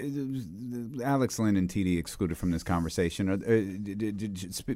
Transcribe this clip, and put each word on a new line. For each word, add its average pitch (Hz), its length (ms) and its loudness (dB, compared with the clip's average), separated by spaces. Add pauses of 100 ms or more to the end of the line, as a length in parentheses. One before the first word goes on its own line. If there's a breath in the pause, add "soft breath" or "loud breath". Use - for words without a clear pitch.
uh, 123 1040 -6
Alex 131 340 2
Len 104 200 4
and 92 120 4
T 101 140 2
D 90 140 4
excluded 82 400 -2
from 90 140 0
this 82 120 0
conversation. 87 640 0
Uh, 95 40 2
uh, 101 40 2
d-, 101 580 0
d-, 107 180 -2
d-, 95 380 -6
spe-, - 240 -6